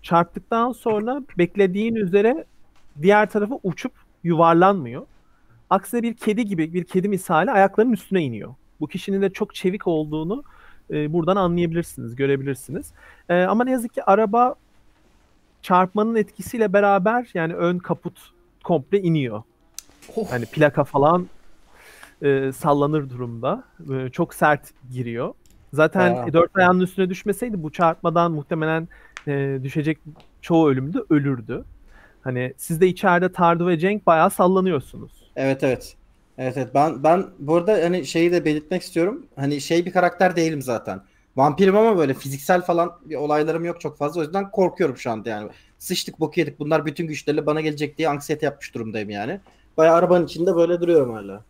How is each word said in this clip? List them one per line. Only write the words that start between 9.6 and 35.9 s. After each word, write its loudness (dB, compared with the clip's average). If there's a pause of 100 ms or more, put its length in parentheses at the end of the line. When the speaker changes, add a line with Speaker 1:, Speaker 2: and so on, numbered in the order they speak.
Speaker 1:
olduğunu, -4 (480)
e, -4
buradan 2
anlayabilirsiniz, -2
görebilirsiniz. -2 (360)
E, 4
ama 0
ne -2
yazık -4
ki -8
araba 2 (1080)
çarpmanın 2
etkisiyle -2
beraber 2
yani -2
ön 0
kaput -8 (460)
komple 0
iniyor. 0 (760)
Speaker 2:
Of. -6
Speaker 1:
Yani -4
plaka 2
falan, 2 (960)
e, 0
sallanır 0
durumda. -6 (300)
E, -6
çok -4
sert 0 (220)
giriyor. -6 (380)
Zaten 2
Speaker 3:
Aa. -6
Speaker 1:
dört 2
ayağının 6
üstüne -2
düşmeseydi -6
bu -8
çarpmadan 0
muhtemelen, -4 (400)
e, -4
düşecek -4 (440)
çoğu 4
ölümde 0 (120)
ölürdü. 0 (580)
Hani -4
siz -6
de 6
içeride 2
Tardu 2
ve 2
Cenk -2
bayağı 4
sallanıyorsunuz. 0 (240)
Speaker 3:
Evet, 0
evet. -4 (420)